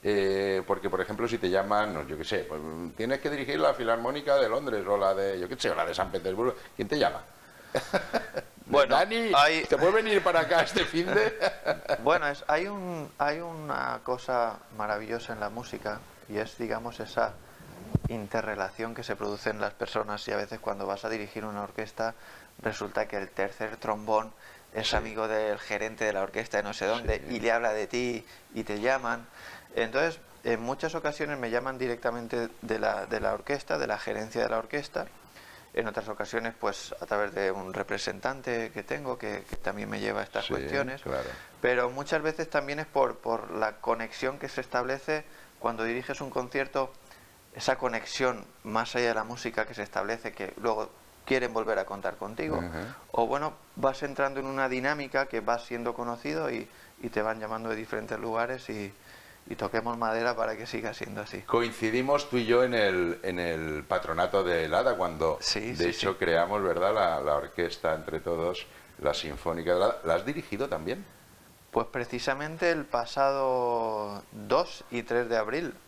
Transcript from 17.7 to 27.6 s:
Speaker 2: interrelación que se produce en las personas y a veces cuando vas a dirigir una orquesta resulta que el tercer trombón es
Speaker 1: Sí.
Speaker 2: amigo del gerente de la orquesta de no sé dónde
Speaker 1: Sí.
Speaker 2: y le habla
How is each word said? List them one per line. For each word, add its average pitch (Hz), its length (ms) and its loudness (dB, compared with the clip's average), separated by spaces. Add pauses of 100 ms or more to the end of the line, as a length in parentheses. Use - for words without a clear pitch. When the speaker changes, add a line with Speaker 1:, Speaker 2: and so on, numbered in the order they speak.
Speaker 2:
interrelación 107 880 -4
que 117 80 -8
se 151 140 -4
produce 104 320 -4
en 107 100 -2
las 104 140 -2
personas 104 540 -4
y 107 40 -4
a 104 60 0
veces 104 220 -6
cuando 98 280 -4
vas 98 180 -4
a 110 40 -2
dirigir 107 360 -6
una 104 180 -6
orquesta 110 500 -4 (480)
resulta 104 460 -2
que 104 100 -6
el 98 120 -4
tercer 107 480 -4
trombón 107 540 0 (420)
es 110 180 -2
Speaker 1:
Sí. 120 40 2
Speaker 2:
amigo 110 320 0
del 107 320 0
gerente 107 460 -2
de 107 80 2
la 95 80 2
orquesta 107 360 -2
de 104 60 2
no 104 100 -4
sé - 120 -2
dónde 113 420 0
Speaker 1:
Sí. 120 80 -4
Speaker 2:
y 110 60 -2
le 113 100 4
habla 117 220 4